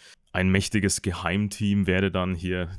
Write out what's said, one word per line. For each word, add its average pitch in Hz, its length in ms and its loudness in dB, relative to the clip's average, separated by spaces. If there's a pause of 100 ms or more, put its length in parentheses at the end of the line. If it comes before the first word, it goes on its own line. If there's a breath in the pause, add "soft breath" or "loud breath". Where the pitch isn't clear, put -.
(320 loud breath)
ein 92 180 2
mächtiges 98 500 2
Geheimteam 98 840 0
werde 92 240 2
dann 92 240 -2
hier 90 320 -4 (120)